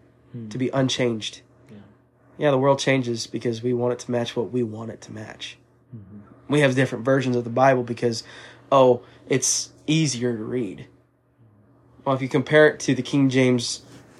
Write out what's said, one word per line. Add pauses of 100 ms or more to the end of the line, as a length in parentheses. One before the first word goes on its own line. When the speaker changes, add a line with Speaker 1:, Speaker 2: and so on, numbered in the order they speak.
(360)
Speaker 1:
Mm-hmm.
Speaker 2:
to
be
unchanged. (300)
Speaker 1:
Yeah. (600)
Speaker 2:
Yeah,
the
world
changes
because
we
want
it
to
match
what
we
want
it
to
match. (380)
Speaker 1:
Mm-hmm.
Speaker 2:
We
have
different
versions
of
the
Bible
because, (480)
oh, (260)
it's (140)
easier
to
read. (1160)
Well,
if
you
compare
it
to
the
King
James (360)